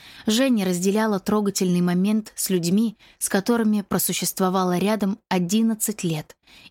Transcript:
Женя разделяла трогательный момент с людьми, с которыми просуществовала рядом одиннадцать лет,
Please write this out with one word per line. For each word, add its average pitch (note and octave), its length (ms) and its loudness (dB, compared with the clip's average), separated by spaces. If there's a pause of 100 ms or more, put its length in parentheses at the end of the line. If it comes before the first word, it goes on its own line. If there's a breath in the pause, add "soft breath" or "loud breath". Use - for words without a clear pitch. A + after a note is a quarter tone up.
(260 loud breath)
Женя A#3 380 2
разделяла F#3+ 560 0
трогательный G3 600 0
момент F#3+ 560 0
с - 120 -6
людьми, F#3+ 480 0 (220 soft breath)
с - 100 -6
которыми G#3+ 540 0
просуществовала F#3 960 -2
рядом G3+ 400 0 (100)
одиннадцать G#3+ 760 -2
лет, D#3 320 -4 (340 loud breath)